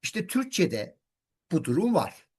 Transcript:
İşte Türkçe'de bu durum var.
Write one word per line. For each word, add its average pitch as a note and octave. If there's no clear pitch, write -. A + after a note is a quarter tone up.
İşte -
Türkçe'de F3+
bu D#3+
durum G#3
var. -